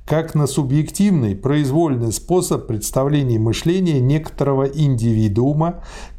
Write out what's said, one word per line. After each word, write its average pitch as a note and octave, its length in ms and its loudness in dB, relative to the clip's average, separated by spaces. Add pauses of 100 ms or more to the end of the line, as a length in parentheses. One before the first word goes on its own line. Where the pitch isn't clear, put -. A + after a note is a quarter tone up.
как D#3+ 300 -2
на D3 100 2
субъективный, D3 880 0
произвольный C#3 800 0
способ F3 560 -2
представления C3 720 0
мышления D#3+ 600 0
некоторого C#3 680 0
индивидуума, C3 1160 0 (360)